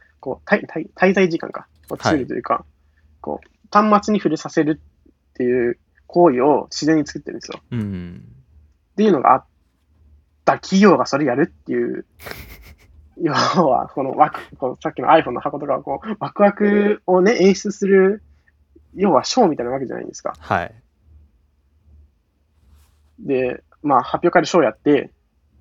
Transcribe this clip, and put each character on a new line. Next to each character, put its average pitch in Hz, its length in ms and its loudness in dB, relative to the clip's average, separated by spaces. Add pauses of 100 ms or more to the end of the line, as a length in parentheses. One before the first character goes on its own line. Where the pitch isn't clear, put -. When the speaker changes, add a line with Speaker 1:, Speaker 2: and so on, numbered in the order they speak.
(200)
Speaker 1:
こ - 200 -10
う、 - 60 -20
た 208 100 0
い-、 - 100 -4
た - 120 -12
い-、 170 160 -10
滞 185 200 2
在 190 140 2
時 165 100 -4
間 - 120 -14
か、 - 160 -16 (240)
を - 60 -10
作 123 200 0
る 135 100 -4
と - 80 -8
い - 40 -6
う - 40 -8
か、 - 120 -2
Speaker 2:
は 117 60 -4
い。 - 40 -20 (560)
Speaker 1:
こ - 220 -10
う、 - 60 -20 (220)
端 208 360 4
末 220 60 0
に 208 80 0
触 151 100 -10
れ 156 60 -4
さ - 120 -12
せ - 140 0
る 151 180 -2
っ - 520 -20
て - 100 -8
い 123 280 0
う - 80 -8 (280)
行 175 240 4
為 123 120 0
を 135 280 2
自 - 160 -8
然 160 100 4
に 147 100 0
作 - 120 -12
っ 147 40 -16
て - 80 -16
る - 80 -12
ん - 20 -18
で - 60 -20
す - 40 -14
よ。 - 100 -16 (100)
Speaker 2:
う 127 60 -8
ん。 92 480 -10 (680)
Speaker 1:
っ - 20 -20
て 196 80 0
い 214 60 4
う 196 40 6
の 135 100 2
が - 100 2
あ 131 60 0
っ - 60 -20 (1000)
た 139 100 0
企 190 260 -2
業 190 180 6
が 123 80 -4
そ 139 120 -4
れ 151 80 -4
や 123 80 -2
る 147 180 -2
っ - 120 -20
て - 80 -10
い 120 100 -2
う、 120 240 -8 (560)
Speaker 2:
<laughs> - 580 -20
Speaker 1:
要 156 120 -2
は、 - 560 0
こ - 140 -6
の 131 100 -6
ワ - 180 2
ク-、 - 100 -14 (160)
こ 131 220 -6
う、 - 40 -20
さ 160 80 -6
っ - 40 -10
き - 80 -8
の 127 60 0
iPhone 147 240 4
の 123 80 -6
箱 147 180 -6
と 143 80 -10
か 143 60 -2
は、 139 100 -4
こ 139 220 -8
う、 214 160 -8
ワ 143 120 -8
ク - 100 0
ワ 202 100 6
ク 208 540 0
を 185 160 4
ね、 214 180 4
演 185 140 6
出 196 180 -6
す - 140 -6
る、 190 360 4 (720)
要 190 180 0
は 123 120 4
シ - 160 -2
ョ 233 60 4
ー - 20 4
み 147 80 -2
た 120 80 -6
い - 20 -6
な 123 60 -6
わ 135 80 -6
け 131 60 -8
じ - 60 -10
ゃ 120 40 -10
な 120 60 -10
い - 40 -14
で - 80 -16
す - 80 -20
か。 - 160 -8
Speaker 2:
は 87 260 -4
い。 - 100 -14 (2500)
Speaker 1:
で、 131 460 -4 (180)
ま 143 140 2
あ、 123 60 2
発 - 240 -4
表 175 40 0
会 170 120 4
で - 40 -6
シ - 100 0
ョ 175 40 6
ー - 20 6
や 117 80 2
っ - 80 -8
て、 147 320 2 (500)